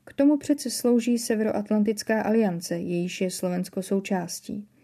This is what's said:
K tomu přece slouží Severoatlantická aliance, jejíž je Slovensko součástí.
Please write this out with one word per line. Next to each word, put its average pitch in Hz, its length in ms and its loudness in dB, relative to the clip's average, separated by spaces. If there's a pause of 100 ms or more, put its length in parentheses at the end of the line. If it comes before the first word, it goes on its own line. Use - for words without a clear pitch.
K - 80 -20
tomu 285 240 4
přece 285 320 -2
slouží 240 480 2
Severoatlantická 214 1040 0
aliance, 180 580 0
jejíž 175 420 -4
je 185 80 0
Slovensko 180 520 -4
součástí. 196 880 -4 (160)